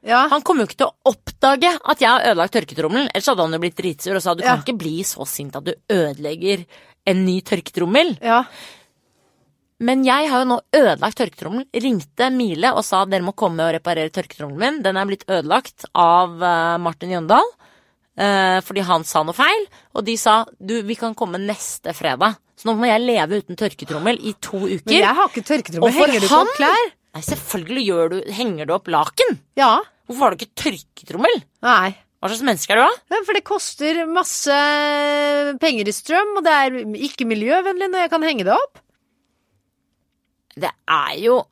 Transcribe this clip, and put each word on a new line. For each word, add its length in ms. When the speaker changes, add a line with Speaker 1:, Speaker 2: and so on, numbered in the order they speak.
Speaker 1:
Ja. 260
Speaker 2:
han 120
kommer 240
jo 20
ikke 100
til 100
å 260
oppdage 720
at 140
jeg 100
har 120
ødelagt 320
tørketrommelen. 600
Ellers 140
hadde 140
han 100
jo 80
blitt 160
dritsur 400
og 60
sa, 120
«Du 100
kan 140
Speaker 1:
Ja. 60
Speaker 2:
ikke 140
bli 260
så 240
sint 280
at 80
du 100
ødelegger 760
en 180
ny 160
tørketrommel.» 800
Speaker 1:
Ja. 220
Speaker 2:
Men 240
jeg 240
har 140
jo 60
nå 100
ødelagt 440
tørketrommelen. 560
Ringte 580
Mile 440
og 100
sa, 200
«Dere 200
må 80
komme 320
og 80
reparere 380
tørketrommelen 480
min. 240
Den 140
er 80
blitt 200
ødelagt 600
av, 480
eh, 340
Martin 320
Jøndal, 380
eh, 440
fordi 220
han 200
sa 200
noe 100
feil.» 320
Og 100
de 120
sa, 280
«Du, 200
vi 120
kan 200
komme 260
neste 540
fredag.» 420
Så 120
nå 80
må 80
jeg 160
leve 400
uten 160
tørketrommel 640
i 180
to 280
uker. 180
Speaker 1:
Men 160
jeg 140
har 140
ikke 140
tørketrommel. 440
Speaker 2:
Og 80
for 100
Speaker 1:
Henger 140
du 80
ikke 100
opp 100
Speaker 2:
han 120
Speaker 1:
klær? 320
Speaker 2:
Nei, 80
selvfølgelig 640
gjør 240
du, 100
henger 360
du 80
opp 120
laken. 520
Speaker 1:
Ja. 220
Speaker 2:
Hvorfor 120
har 160
du 100
ikke 80
tørketrommel? 880
Speaker 1:
Nei. 320
Speaker 2:
Hva 80
slags 160
menneske 240
er 60
du 80
da? 80
Speaker 1:
Ja, 160
for 80
det 100
koster 640
masse 480
penger 300
i 20
strøm, 460
og 60
det 100
er 160
ikke 160
miljøvennlig 640
når 160
jeg 60
kan 100
henge 240
det 80
opp. 240
Speaker 2:
Det 80
er 220
jo 140